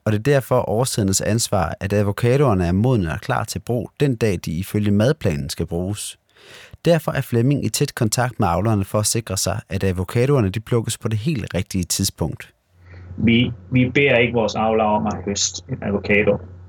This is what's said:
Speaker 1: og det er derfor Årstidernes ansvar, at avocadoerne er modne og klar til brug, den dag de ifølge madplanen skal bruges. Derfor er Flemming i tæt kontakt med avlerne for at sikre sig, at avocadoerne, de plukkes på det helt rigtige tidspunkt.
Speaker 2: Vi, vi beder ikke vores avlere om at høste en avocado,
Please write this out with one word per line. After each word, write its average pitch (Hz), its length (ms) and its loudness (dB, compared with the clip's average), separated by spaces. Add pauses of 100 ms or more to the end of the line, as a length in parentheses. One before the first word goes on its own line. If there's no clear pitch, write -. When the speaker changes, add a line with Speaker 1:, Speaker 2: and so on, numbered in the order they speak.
Speaker 1:
og 113 60 2
det 104 80 2
er 110 40 -8
derfor 135 460 2
Årstidernes 104 520 0
ansvar, 101 580 0
at 98 140 -4
avocadoerne 104 760 2
er 87 40 0
modne 101 420 2
og - 80 -8
klar 120 220 -2
til - 160 -8
brug, 117 400 -4
den 139 160 2
dag 104 300 0
de 85 60 -6
ifølge 104 400 -2
madplanen 98 580 0
skal - 160 -6
bruges. 92 520 -6 (680)
Derfor 160 260 2
er 139 100 -2
Flemming 120 440 0
i 107 40 -2
tæt - 260 -2
kontakt 120 440 0
med 101 80 2
avlerne 98 380 2
for - 140 -2
at 104 60 0
sikre 95 320 -2
sig, 95 220 -2 (100)
at 95 140 -2
avocadoerne, 104 680 2
de 107 100 -4
plukkes 117 380 -2
på - 100 -6
det 107 120 -2
helt 113 340 -2
rigtige 90 300 -2
tidspunkt. - 680 -4 (640)
Speaker 2:
Vi, 117 340 2 (200)
vi 127 220 4
beder 139 240 4
ikke 120 160 2
vores 110 220 0
avlere 110 320 2
om 107 200 2
at 104 60 -2 (120)
høste - 440 -4
en 131 140 -6
avocado, 101 540 2 (320)